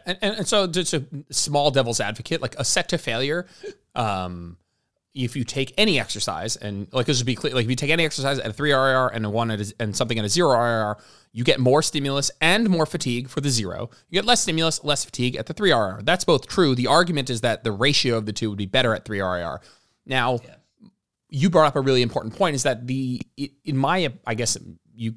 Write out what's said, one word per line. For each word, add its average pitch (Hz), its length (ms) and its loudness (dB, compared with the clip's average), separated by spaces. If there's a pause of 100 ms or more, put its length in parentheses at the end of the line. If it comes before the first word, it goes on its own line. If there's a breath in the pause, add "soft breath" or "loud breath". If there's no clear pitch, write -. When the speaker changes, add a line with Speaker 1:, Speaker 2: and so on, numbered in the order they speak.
Speaker 1:
And, 180 160 -6
and, 214 140 -2
and 196 100 -4
so 208 180 2
just 170 300 -2
a 139 100 -2 (240)
small 143 400 0
devil's 127 300 2
advocate, 110 420 -4
like, 127 160 -6
a 143 80 -2
set - 240 0
to 175 80 0
failure, 139 480 -2 (480 loud breath)
um, 90 640 -4 (560)
if 123 220 -4
you 135 80 -2
take - 340 -4
any 196 220 4
exercise 98 560 -4
and, 101 360 -8
like, 127 160 0
let's 135 120 0
just 123 60 -2
be 123 100 -2
clear, 135 180 -4
like, 123 120 0
if 113 40 -2
you 127 60 0
take 143 160 -2
any 165 120 2
exercise 139 360 -2
at - 100 -6
a 107 40 -6
three 143 180 0
R 135 180 4
I 131 40 4
R 127 200 2
and 110 120 -4
a 104 40 -2
one 113 220 0
at 104 80 -2
a, 104 200 -6
and 107 160 -2
something 113 220 -2
at 107 80 -2
a 104 40 -2
zero 160 220 4
R 117 280 4
I 110 40 2
R, 104 140 -2 (360 soft breath)
you 117 100 -4
get 135 160 4
more 131 240 6
stimulus 139 480 -2 (100)
and 196 260 4
more 165 200 2
fatigue 127 420 -4
for - 120 -6
the 143 80 0
zero. 113 420 -2 (180 soft breath)
You 165 80 0
get 202 80 0
less 233 160 4
stimulus, 160 420 0
less 143 220 0
fatigue 123 300 -2
at - 100 -6
the - 80 -10
three 196 180 2
R 110 180 4
I - 60 -8
R. 104 60 -12
That's 160 220 0
both 160 240 2
true. 156 280 4
The 123 120 0
argument 147 420 4
is 117 120 -4
that 117 220 0
the 110 100 -2
ratio 120 440 2
of 110 80 -4
the 107 80 -4
two 110 160 -2
would 101 80 -6
be 104 80 -4
better 117 300 2
at 90 100 -8
three 104 140 -4
R 92 180 0
I 87 60 -4
R. 73 180 -8 (440 soft breath)
Now, 127 360 0
Speaker 2:
Yeah. - 140 -20 (760)
Speaker 1:
you 151 200 2
brought 156 180 6
up 139 80 0
a 143 60 0
really 131 220 4
important 110 340 -4
point, 170 180 2
is 127 80 -2
that 120 240 -2
the, 127 340 -4 (160)
i-, 139 140 -8 (140)
in 151 100 -2
my, 143 380 2 (120)
I 117 80 -2
guess 113 240 -2 (380)
you, 113 220 -4